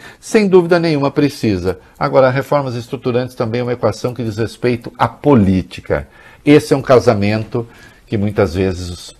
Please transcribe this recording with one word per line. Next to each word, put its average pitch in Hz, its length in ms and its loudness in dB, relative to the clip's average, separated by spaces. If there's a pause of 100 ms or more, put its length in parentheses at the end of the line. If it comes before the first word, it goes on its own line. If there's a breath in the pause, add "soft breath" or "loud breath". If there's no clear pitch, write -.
(200 loud breath)
Sem 214 260 0
dúvida 175 320 4
nenhuma 151 320 0
precisa. 104 720 -2 (180 soft breath)
Agora, 139 320 2
reformas 131 460 -2
estruturantes 123 580 -6
também 120 280 -4
é - 20 -6
uma 123 80 -6
equação 117 420 -4
que 117 120 -8
diz 107 100 -6
respeito 120 640 -4
à 123 100 0
política. 92 960 0 (400 soft breath)
Esse 147 300 4
é - 20 2
um 131 40 -4
casamento 113 840 2 (380 soft breath)
que 113 140 -4
muitas 101 340 0
vezes 90 680 -4